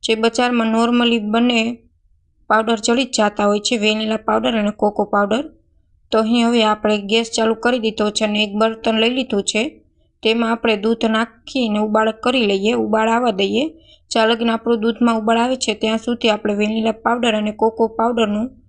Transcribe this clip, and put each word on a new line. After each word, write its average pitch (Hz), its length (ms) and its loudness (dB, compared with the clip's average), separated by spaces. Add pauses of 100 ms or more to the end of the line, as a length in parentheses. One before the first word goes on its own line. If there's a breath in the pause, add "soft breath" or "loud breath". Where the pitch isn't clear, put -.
જે 226 120 0
બજારમાં 226 600 2
normally 233 440 2 (140)
બંને 233 280 2 (880)
પાવડર 220 360 2
જળી 247 240 0
જ - 80 -10
જાતા 208 320 2
હોય 208 180 0
છે, 254 100 -2
વેનીલા 214 500 -2
પાવડર 226 340 0
અને 208 100 -2
કોકો 208 320 -2 (100)
પાવડર. 208 300 0 (680)
તો - 80 0
અહીં 233 280 2
હવે 233 160 2
આપણે 214 320 0 (160)
ગેસ 226 240 0
ચાલુ 220 280 0
કરી 240 220 0
દીધો 220 260 -2
છે 214 140 -4
અને 208 180 -2
એક 202 160 -4
બર્તન 220 420 0
લઈ 233 160 2
લીધું 233 260 -2
છે. 214 180 -2 (640)
તેમાં 226 280 2
આપણે 233 320 0
દૂધ 226 220 0 (100)
નાખીને 226 720 -2
ઉબાળ 220 220 2 (140)
કરી 247 280 0
લઈએ, 196 220 0 (120)
ઉબાળ 220 240 0
આવવા 233 320 0
દઈએ. 208 240 0 (460 loud breath)
જ્યાં 220 180 2
લગીને 233 240 0
આપણું 226 300 -2
દૂધમાં 233 380 2
ઉબાળ 226 200 0
આવે 254 220 0
છે - 80 -4 (100)
ત્યાં 220 240 -2
સુધી 240 280 0
આપણે 214 280 -2
વેનીલા 220 420 -2
પાવડર 233 360 0
અને 214 220 -4
કોકો 226 220 0 (140)
પાવડરનું 226 500 0 (220)